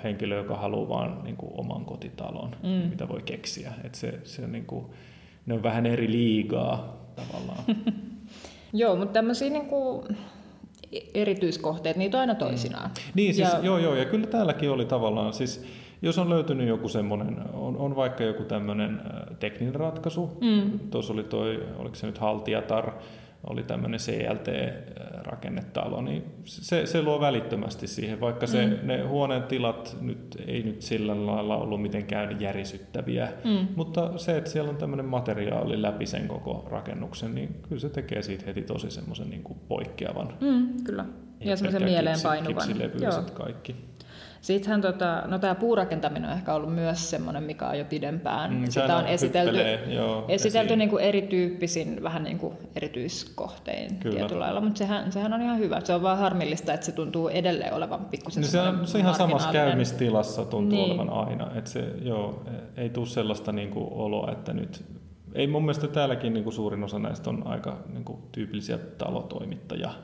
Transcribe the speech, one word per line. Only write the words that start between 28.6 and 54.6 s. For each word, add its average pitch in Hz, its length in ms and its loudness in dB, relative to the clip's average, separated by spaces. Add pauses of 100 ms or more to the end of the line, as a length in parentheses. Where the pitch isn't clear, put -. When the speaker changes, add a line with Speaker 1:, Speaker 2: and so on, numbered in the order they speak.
Speaker 2:
Mm. 107 160 4
Speaker 1:
ne 131 200 0
huoneen 131 400 2
tilat 123 580 -2
nyt, 120 460 -8
ei 120 160 -2
nyt 107 200 -4
sillä 107 440 0
lailla 107 300 0
ollut 104 260 -2
mitenkään 104 580 -2
järisyttäviä, 98 880 -4 (160)
Speaker 2:
Mm. 202 220 4 (100)
Speaker 1:
mutta 165 420 0
se, 165 180 0
että 156 140 0
siellä 147 200 0
on 143 60 -4
tämmönen 139 300 -2
materiaali 113 760 0
läpi 104 240 0
sen - 220 -2
koko - 420 -6
rakennuksen, - 640 -6
niin - 220 -4 (120)
kyllä 131 120 -4
se 143 80 -4
tekee 117 340 -4
siitä 98 240 -6
heti 98 160 -4
tosi - 280 -4
semmosen - 400 -8
niinku - 260 -10 (120)
poikkeavan. - 600 -4 (120)
Speaker 2:
Mm, 247 440 4
kyllä. 202 200 -2 (360)
Speaker 1:
Ei 202 80 -2
Speaker 2:
Ja 196 80 2
semmosen 190 260 2
Speaker 1:
pelkkää 180 200 6
Speaker 2:
mieleenpainuvan. 160 520 2
Speaker 1:
kipsi-, - 140 0
kipsilevyiset 175 600 0
Speaker 2:
Joo. - 160 -8
Speaker 1:
kaikki. 123 320 -8 (640)
Speaker 2:
Sittenhän 202 400 2
tota, 180 460 2
no 185 120 0
tää 190 160 4
puurakentaminen 165 760 2
on 151 60 0
ehkä 180 180 0
ollut 156 200 0
myös 165 360 0
semmonen, 156 320 -2
mikä 151 260 -4
on 139 100 0
jo 147 60 -2
pidempään. 151 680 -2
Speaker 1:
Mm, 127 60 0
Speaker 2:
Sitä 123 120 2
Speaker 1:
sehän 135 240 4
Speaker 2:
on - 100 4
esitelty, 170 460 4
Speaker 1:
hyppelee, 113 420 2
joo, 113 340 2
Speaker 2:
esitelty 214 380 4
Speaker 1:
esiin. 220 120 6
Speaker 2:
niinku 208 200 4
erityyppisin, 175 1040 2
vähän 160 220 -2
niinku 165 300 -4 (220)
erityiskohtein - 1200 -6
Speaker 1:
Kyllä. 156 220 0
Speaker 2:
tietyllä - 260 0
lailla, 196 160 0